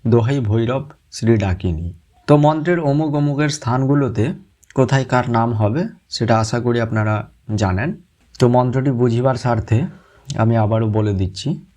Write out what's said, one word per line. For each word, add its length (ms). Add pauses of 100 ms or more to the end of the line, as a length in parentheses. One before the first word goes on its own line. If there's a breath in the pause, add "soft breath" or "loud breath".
দোহাই 340
ভৈরব 440 (280)
শ্রী 240
ডাকিনী।" 560 (340)
তো 100
মন্ত্রের 440
অমুক 340
অমুকের 340
স্থানগুলোতে 840 (420)
কোথায় 300
কার 260
নাম 220
হবে 320 (240)
সেটা 300
আশা 220
করি 200
আপনারা 480 (280)
জানেন। 400 (420)
তো 100
মন্ত্রটি 420
বুঝিবার 440
স্বার্থে 480 (520 soft breath)
আমি 220
আবারও 320
বলে 260
দিচ্ছি 500 (120)